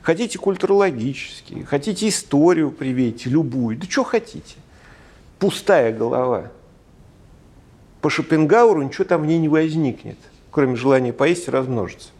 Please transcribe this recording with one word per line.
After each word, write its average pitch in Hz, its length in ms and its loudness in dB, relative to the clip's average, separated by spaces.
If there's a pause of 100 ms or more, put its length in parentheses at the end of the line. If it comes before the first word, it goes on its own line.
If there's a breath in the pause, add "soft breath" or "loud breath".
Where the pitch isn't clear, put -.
Хотите 185 360 -2
культурологические, 185 1300 -2
хотите 180 460 -2
историю 160 640 2
привейте, 127 580 -4
любую, 127 480 -2
да 180 100 -12
че - 160 -2
хотите. - 520 -6 (840 soft breath)
Пустая 160 540 2
голова. 117 580 -2 (1500)
По 156 80 0
Шопенгауэру 160 720 4
ничего 139 240 -4
там 170 160 0
в 151 40 -2
ней 165 120 2
не 160 100 2
возникнет, 156 720 0 (340)
кроме 131 240 2
желания 127 380 2
поесть 170 340 0
и 131 40 -6
размножиться. 127 580 -4 (100)